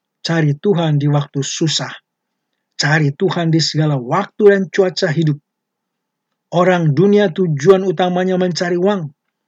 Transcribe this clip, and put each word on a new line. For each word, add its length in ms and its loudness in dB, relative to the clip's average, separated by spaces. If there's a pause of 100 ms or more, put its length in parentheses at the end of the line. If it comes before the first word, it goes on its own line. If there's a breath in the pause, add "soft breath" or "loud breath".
(220)
cari 320 0
Tuhan 480 0
di 80 0
waktu 320 -2
susah, 520 -4 (840)
cari 400 0
Tuhan 320 -2
di 80 2
segala 400 -2
waktu 520 -4
dan 200 4
cuaca 400 -2
hidup. 320 -2 (1120)
Orang 400 2
dunia 400 2
tujuan 560 2
utamanya 480 -2
mencari 400 -2
uang. 320 0 (400)